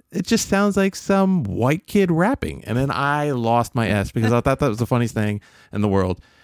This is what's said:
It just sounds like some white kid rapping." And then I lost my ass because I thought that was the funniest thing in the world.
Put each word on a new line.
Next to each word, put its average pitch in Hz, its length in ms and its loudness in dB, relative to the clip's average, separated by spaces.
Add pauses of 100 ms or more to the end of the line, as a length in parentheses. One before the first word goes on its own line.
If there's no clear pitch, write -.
(100)
It 180 160 -6
just - 220 0
sounds 202 280 2
like 190 200 0
some 190 480 0
white 110 420 -2
kid 190 240 2
rapping." 170 540 -2
And 110 120 -4
then 139 140 0
I 143 400 -2
lost 120 460 0
my 117 100 0
ass 98 240 0
because 113 220 0
I 120 80 4
thought 135 180 0
that 147 100 0
was 113 100 -4
the 120 80 -2
funniest 120 280 0
thing 104 260 -2 (320)
in 104 100 -2
the 107 60 2
world. 95 320 0 (240)